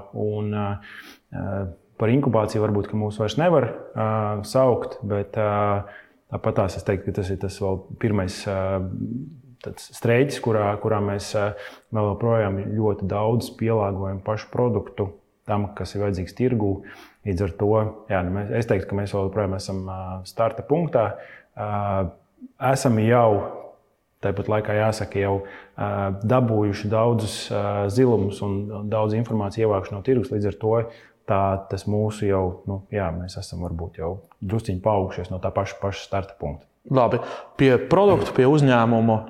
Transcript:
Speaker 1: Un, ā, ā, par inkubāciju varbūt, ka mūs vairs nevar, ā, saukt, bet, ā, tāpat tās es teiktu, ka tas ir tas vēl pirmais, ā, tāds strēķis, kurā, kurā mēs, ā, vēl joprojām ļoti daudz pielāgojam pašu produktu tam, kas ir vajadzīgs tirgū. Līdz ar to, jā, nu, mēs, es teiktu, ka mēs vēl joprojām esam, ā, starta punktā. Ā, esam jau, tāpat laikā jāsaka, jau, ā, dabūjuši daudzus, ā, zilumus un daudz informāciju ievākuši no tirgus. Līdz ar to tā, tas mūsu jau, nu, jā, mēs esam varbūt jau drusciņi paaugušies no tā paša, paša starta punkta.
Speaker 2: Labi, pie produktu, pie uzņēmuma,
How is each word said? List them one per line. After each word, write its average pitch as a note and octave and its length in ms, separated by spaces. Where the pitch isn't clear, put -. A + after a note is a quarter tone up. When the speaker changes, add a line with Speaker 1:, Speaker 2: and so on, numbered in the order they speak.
Speaker 1:
Un, G#2+ 320
ā, G#2 160
ā, F2+ 140
par A2 120
inkubāciju A2 540
varbūt, G2+ 260
ka G#2+ 80
mūs G#2 220
vairs G#2 180
nevar, D3+ 300
ā, A2 160
saukt, C3 600
bet, G2+ 320
ā, G#2 460
tāpat G#2+ 300
tās F#2 180
es - 60
teiktu, G2 220
ka F#2+ 120
tas F#2+ 100
ir F#2+ 100
tas F#2+ 200
vēl F#2+ 180
pirmais, G2+ 420
ā, F#2+ 380
tāds - 320
strēķis, B2 480
kurā, G#2+ 240
kurā G#2 200
mēs, G2+ 360
ā, G#2 140
vēl G#2 160
joprojām G#2+ 480
ļoti G#2 340
daudz A2 460
pielāgojam G2 720
pašu G#2+ 260
produktu G#2 600
tam, G#2 260
kas - 220
ir G2+ 80
vajadzīgs F#2 340
tirgū. A2+ 360
Līdz F#2+ 180
ar F2 140
to, G#2 120
jā, G2 160
nu, F2+ 80
mēs, G#2 220
es A#2 160
teiktu, G2 180
ka G2+ 80
mēs G2+ 160
vēl G2 160
joprojām F#2+ 300
esam, F#2+ 220
ā, F#2 80
starta A2+ 340
punktā. C#3+ 440
Ā, G2+ 480
esam C3+ 320
jau, A#2 240
tāpat G2 300
laikā G#2+ 240
jāsaka, G#2+ 420
jau, G2 140
ā, G2+ 160
dabūjuši G#2+ 720
daudzus, A2 420
ā, G#2 140
zilumus G2+ 560
un G#2 480
daudz G#2+ 240
informāciju A2 500
ievākuši G2 300
no F#2+ 80
tirgus. B2+ 260
Līdz G2+ 220
ar - 80
to A2 120
tā, G2 160
tas G2 160
mūsu G#2 400
jau, F#2+ 140
nu, G2 140
jā, F#2+ 240
mēs F2+ 240
esam F2 240
varbūt E2+ 340
jau E2 140
drusciņi G2 460
paaugušies F#2+ 480
no F#2 80
tā F#2+ 120
paša, - 280
paša G2 240
starta F#2+ 340
punkta. D2 300
Speaker 2:
Labi, A#2+ 260
pie C3+ 140
produktu, F#3+ 480
pie B2+ 100
uzņēmuma, A#2 840